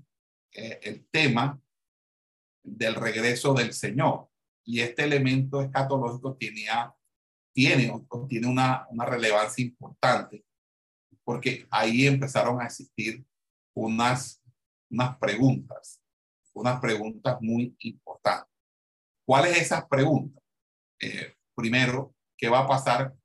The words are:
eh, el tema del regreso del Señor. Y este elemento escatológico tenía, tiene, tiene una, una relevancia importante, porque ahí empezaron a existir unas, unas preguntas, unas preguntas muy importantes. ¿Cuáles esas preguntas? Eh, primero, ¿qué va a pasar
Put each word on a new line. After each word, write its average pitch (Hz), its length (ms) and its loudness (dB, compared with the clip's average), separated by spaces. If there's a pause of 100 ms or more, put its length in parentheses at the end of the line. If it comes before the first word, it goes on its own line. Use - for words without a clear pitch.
(520)
eh, 110 320 -14
el - 240 -14
tema 139 540 2 (1000)
del 110 320 -4
regreso 117 580 0
del 117 200 2
Señor. 131 560 -2 (360)
Y 120 160 -4
este 120 220 -4
elemento 135 580 2
escatológico 135 760 -2
tenía, 107 580 -6 (600)
tiene, 131 380 4 (360)
tiene 117 200 -4
una, 127 420 0
una 117 160 -6
relevancia 110 580 0
importante, - 840 -2 (760)
porque 120 460 -6
ahí 113 380 2
empezaron 127 540 0
a 123 40 -6
existir - 600 -10 (500)
unas, 113 680 -2 (460)
unas 123 280 -2
preguntas, - 840 0 (520)
unas 123 260 -2
preguntas 110 600 -4
muy 117 380 -2
importantes. - 680 -6 (760)
¿Cuáles 170 360 4
esas - 240 -2
preguntas? - 580 0 (560)
Eh, - 360 -10 (200)
primero, 123 600 0 (220)
¿qué 117 120 -2
va 123 100 6
a 135 80 2
pasar 135 580 2